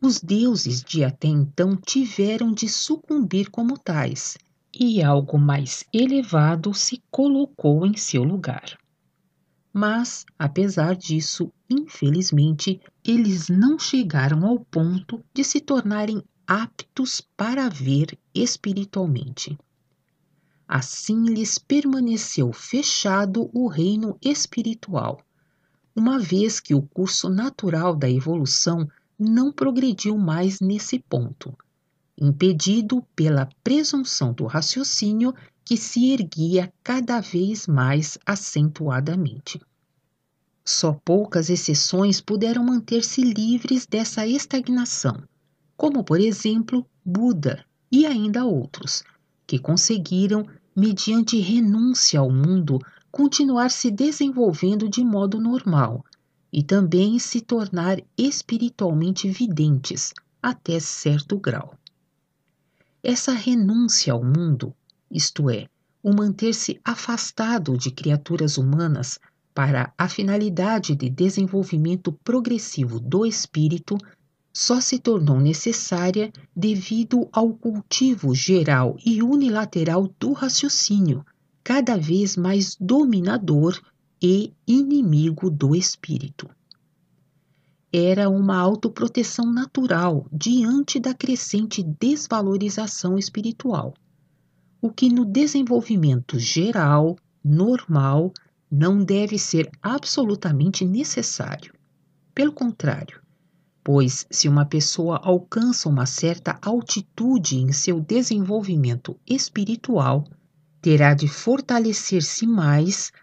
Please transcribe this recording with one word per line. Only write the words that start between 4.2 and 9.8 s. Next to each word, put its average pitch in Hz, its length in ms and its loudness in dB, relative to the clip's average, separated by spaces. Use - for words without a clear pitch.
e 226 240 2
algo 143 380 2
mais 143 540 0
elevado 202 800 2
se - 340 -4
colocou 269 800 0
em 208 100 0
seu 127 280 -2
lugar. 156 520 -6
Mas, 214 540 -2